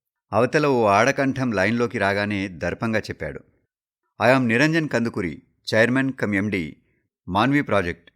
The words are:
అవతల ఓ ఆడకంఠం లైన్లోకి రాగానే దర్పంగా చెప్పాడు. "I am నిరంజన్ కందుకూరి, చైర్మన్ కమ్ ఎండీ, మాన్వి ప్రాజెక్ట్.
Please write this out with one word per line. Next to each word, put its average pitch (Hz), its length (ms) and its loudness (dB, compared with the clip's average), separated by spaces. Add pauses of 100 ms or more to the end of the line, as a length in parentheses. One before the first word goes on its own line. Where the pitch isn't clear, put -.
(320)
అవతల 127 340 2
ఓ 123 180 4
ఆడకంఠం 131 680 2
లైన్లోకి 110 460 0
రాగానే 101 500 -2
దర్పంగా 90 500 -4
చెప్పాడు. - 420 -8 (840)
"I 131 140 6
am 127 80 0
నిరంజన్ 151 420 0
కందుకూరి, 113 540 -4 (320)
చైర్మన్ 127 380 2
కమ్ 104 220 -4
ఎండీ, 98 420 -4 (520)
మాన్వి 123 340 0
ప్రాజెక్ట్. 95 540 -4